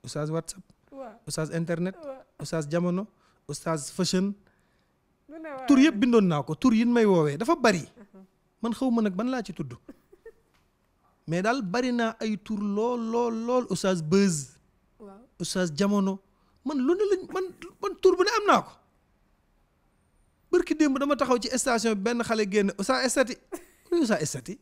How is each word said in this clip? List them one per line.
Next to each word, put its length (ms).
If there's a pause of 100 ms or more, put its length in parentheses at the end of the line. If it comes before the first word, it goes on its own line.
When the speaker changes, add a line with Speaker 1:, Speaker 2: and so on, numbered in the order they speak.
Speaker 1:
Oustaz 260
WhatsApp. 340 (280)
Speaker 2:
Waaw. 220 (140)
Speaker 1:
Oustaz 260
internet. 420
Speaker 2:
Waaw. 280 (160)
Speaker 1:
Oustaz 300
Jamono, 380 (420)
Oustaz 420
Fashion. 420 (960)
Speaker 2:
Lu 120
ne 80
waaw. 180
Speaker 1:
Tur 140
yëpp 160
bindoon 300
naa 180
ko, 100
tur 180
yi 120
may 200
woowee 320
dafa 180
bari. 260
Speaker 2:
Mhm. 400 (400)
Speaker 1:
Man 120
xaw 180
ma 100
nag 140
ban 140
laa 140
ci 100
tudd. 200 (800)
Speaker 2:
<laughs> 760
Speaker 1:
Mais 140
daal 200
bari 300
naa 300
ay 160
tur 240
lool, 400 (100)
lool, 220
lool. 360
Oustaz 320
Buzz. 340 (640)
Speaker 2:
Waaw. 180 (220)
Speaker 1:
Oustaz 340
Jamono. 460 (460)
Man 120
lu 160
ne 180
lañ, 100 (120)
man, 120 (360)
man 200
tur 140
bu 80
ne 140
am 100
naa 140
ko. 100 (1800)
Barki 240
démb 240
dama 160
taxaw 240
ci 180
station 380
bi, 60
benn 220
xale 220
génn, 320
"Oustaz 280
Estati." 300 (260)
Speaker 2:
<laughs> 280
Speaker 1:
Luy 120
Oustaz 200
Estati? 400